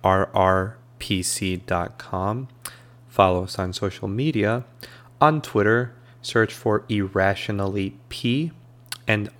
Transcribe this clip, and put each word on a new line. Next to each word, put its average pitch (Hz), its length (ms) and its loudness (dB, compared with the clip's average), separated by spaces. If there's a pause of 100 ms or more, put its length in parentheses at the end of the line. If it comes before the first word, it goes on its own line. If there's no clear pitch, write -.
R 95 300 4
R 95 420 2 (220)
P 95 240 -4
C 92 340 -4
dot 87 420 -4
com. 104 500 -6 (600)
Follow 92 360 4
us - 140 -10
on 92 140 -4
social 98 360 -6
media. 117 560 -2 (560)
On 151 220 4
Twitter, 117 520 2 (280)
search - 320 0
for 107 340 0
Irrationally 98 1120 -2 (100)
P, 139 440 -2 (540)
and 104 340 0